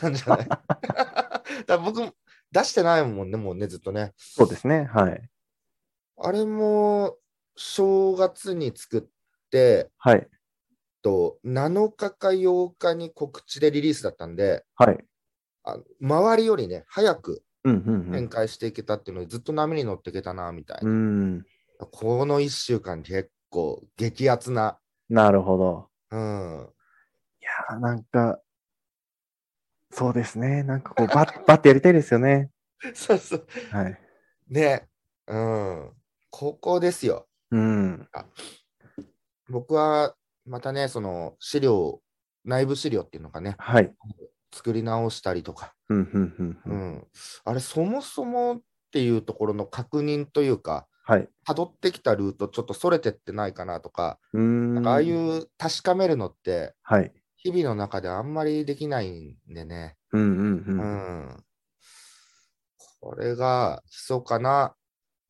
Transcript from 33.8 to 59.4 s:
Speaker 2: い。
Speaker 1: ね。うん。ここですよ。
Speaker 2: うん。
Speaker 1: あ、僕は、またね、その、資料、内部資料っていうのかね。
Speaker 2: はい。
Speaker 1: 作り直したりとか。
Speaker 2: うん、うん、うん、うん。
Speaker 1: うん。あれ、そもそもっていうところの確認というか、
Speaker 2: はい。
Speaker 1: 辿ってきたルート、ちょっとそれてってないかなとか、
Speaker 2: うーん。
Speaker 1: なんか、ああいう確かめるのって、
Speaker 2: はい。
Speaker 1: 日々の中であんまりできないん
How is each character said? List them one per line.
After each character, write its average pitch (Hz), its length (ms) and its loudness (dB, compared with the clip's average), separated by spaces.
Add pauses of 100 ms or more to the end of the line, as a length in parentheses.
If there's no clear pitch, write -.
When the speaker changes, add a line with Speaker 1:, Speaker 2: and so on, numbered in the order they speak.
Speaker 2:
い。 95 100 -12 (500)
Speaker 1:
ね。 139 380 0 (400)
う 107 100 -6
ん。 101 540 -4 (380)
こ 147 260 -8
こ 175 240 0
で 175 120 2
す 135 140 -8
よ。 - 220 -2 (240)
Speaker 2:
う 113 60 2
ん。 104 540 0
Speaker 1:
あ、 - 140 -14 (1200)
僕 123 240 -4
は、 151 420 2 (300)
ま 123 140 -12
た 135 120 -8
ね、 139 160 -2
そ 127 140 -6
の、 87 380 -8
資 - 220 -4
料、 98 400 2 (420)
内 131 220 0
部 135 100 -2
資 143 140 -6
料 104 120 0
っ - 80 -14
て 78 80 -20
い - 40 -16
う - 20 -16
の 76 60 -18
か 85 120 -12
ね。 98 160 -8
Speaker 2:
は 120 220 6
い。 95 140 4 (600)
Speaker 1:
作 117 200 -6
り 113 100 -4
直 113 260 -2
し - 120 -10
た 92 120 -4
り 87 100 -6
と - 100 -12
か。 - 200 -18 (160)
Speaker 2:
う 107 60 2
ん、 - 20 4
う 98 40 2
ん、 92 360 -2
う 92 60 -6
ん、 85 220 -10
う - 40 -10
ん。 - 20 -6
Speaker 1:
う 104 40 -6 (220)
ん。 - 100 -20 (380)
あ 113 80 -4
れ、 131 60 -2
そ 156 240 -4
も 240 180 -2
そ 269 240 -10
も 240 320 -2
っ 233 40 -18 (300)
て 135 120 -2
い 117 140 2
う 107 40 -2
と 107 120 -10
こ 107 140 -2
ろ 104 60 -2
の 101 120 -6
確 147 360 -6
認 147 280 -4
と 147 120 0
い 139 80 2
う 113 100 0
か、 76 280 -8 (180)
Speaker 2:
は 110 140 4
い。 - 100 -6 (180)
Speaker 1:
辿 151 200 -2
っ - 100 -20
て 180 140 -2
き - 80 -18
た 113 160 2
ル 98 160 -2
ー - 40 -14
ト、 101 120 -6
ち - 120 -8
ょ - 40 -6
っ - 20 -10
と 101 80 -10
そ 175 160 -2
れ 165 100 2
て 120 100 -2
っ 98 40 -4
て - 180 -16
な 104 160 -6
い 92 60 -10
か 90 120 -12
な 87 140 -8
と 82 100 -16
か、 87 300 -6 (140)
Speaker 2:
う 110 40 -2
ー 110 40 0
ん。 120 340 0
Speaker 1:
な 120 60 -2
ん - 20 -2
か、 117 80 2
あ - 40 4
あ 147 60 4
い 165 100 0
う 160 360 -4 (100)
確 - 260 -6
か 180 120 2
め 190 120 2
る 151 100 2
の 98 120 -6
っ - 60 -16
て、 85 380 -6 (100)
Speaker 2:
は 104 180 4
い。 - 120 -6 (240)
Speaker 1:
日 180 140 -6
々 175 120 0
の 120 120 -2
中 101 260 -6
で 92 80 -8
あ 92 100 -6
ん 139 140 -8
ま 156 100 -4
り 151 220 -2
で 143 100 -6
き 151 120 -10
な 135 140 -4
い 92 100 -8
ん 78 260 -18 (100)